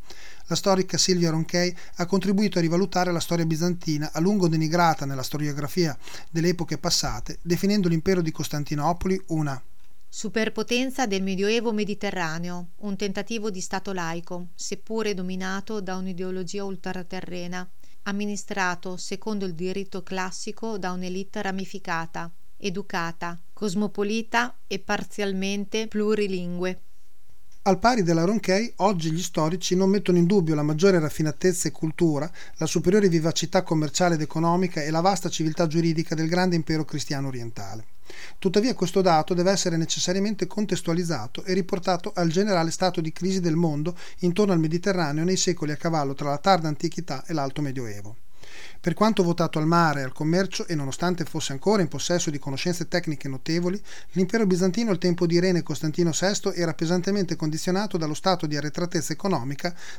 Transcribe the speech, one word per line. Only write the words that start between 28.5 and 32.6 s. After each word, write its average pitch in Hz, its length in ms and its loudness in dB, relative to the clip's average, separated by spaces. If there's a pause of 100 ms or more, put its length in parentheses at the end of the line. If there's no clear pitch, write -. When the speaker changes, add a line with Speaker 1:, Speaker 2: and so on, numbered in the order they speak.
Speaker 1:
oggi 170 320 2
gli 165 140 0
storici 175 500 0
non 190 160 4
mettono 190 300 4
in 170 80 6
dubbio 170 260 4
la 151 80 2
maggiore 156 380 4
raffinatezza 156 720 0
e - 20 -4
cultura, 160 580 0 (280)
la 160 100 -2